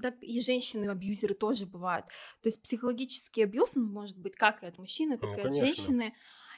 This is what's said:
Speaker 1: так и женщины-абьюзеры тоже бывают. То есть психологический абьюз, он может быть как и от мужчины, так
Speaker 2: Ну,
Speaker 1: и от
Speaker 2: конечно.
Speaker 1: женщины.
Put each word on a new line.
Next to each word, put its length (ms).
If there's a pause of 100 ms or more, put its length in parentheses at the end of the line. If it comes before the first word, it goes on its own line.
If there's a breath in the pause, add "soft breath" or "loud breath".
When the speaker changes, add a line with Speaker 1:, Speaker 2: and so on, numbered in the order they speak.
Speaker 1:
так 220
и 180
женщины-абьюзеры 960
тоже 300
бывают. 400 (360 loud breath)
То 80
есть 120
психологический 840
абьюз, 340
он 80
может 320
быть 180
как 280
и 40
от 100
мужчины, 400
так 140
Speaker 2:
Ну, 60
Speaker 1:
и 40
от 120
Speaker 2:
конечно. 120
Speaker 1:
женщины. 480 (440 loud breath)